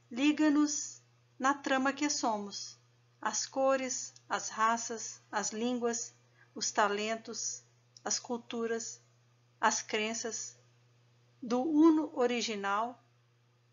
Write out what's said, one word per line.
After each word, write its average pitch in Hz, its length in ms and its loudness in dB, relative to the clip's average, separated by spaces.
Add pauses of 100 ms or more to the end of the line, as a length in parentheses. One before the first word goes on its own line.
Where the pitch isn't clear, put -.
(100)
liga-nos 294 920 2 (360)
na 262 140 2
trama 269 400 0
que 294 160 -2
somos, 208 680 -4 (420)
as - 260 -4
cores, 269 680 0 (140)
as - 200 -4
raças, 226 720 -2 (100)
as 202 220 -2
línguas, 233 600 -2 (400)
os - 160 -4
talentos, 214 920 -2 (400)
as - 160 -4
culturas, 233 800 -6 (600)
as 220 220 2
crenças, 220 760 -4 (840)
do 247 200 0
uno 311 520 6
original, 226 840 0 (760)